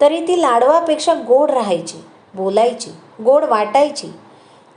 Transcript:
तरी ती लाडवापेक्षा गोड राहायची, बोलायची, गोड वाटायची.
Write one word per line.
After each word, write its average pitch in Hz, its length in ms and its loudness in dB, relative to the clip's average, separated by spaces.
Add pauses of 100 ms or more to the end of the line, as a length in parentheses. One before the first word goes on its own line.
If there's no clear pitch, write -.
तरी 320 260 2
ती 349 140 0
लाडवापेक्षा 302 720 2
गोड 262 380 2
राहायची, 185 460 -4 (360)
बोलायची, 208 560 -2 (360)
गोड 285 180 4
वाटायची. 240 640 0 (680)